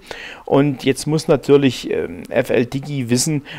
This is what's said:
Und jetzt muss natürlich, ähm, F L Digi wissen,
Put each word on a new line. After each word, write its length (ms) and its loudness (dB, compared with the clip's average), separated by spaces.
Und 380 2
jetzt 220 -2
muss 220 -2
natürlich, 640 4
ähm, 380 -4
F 200 0
L 160 2
Digi 440 -6
wissen, 360 0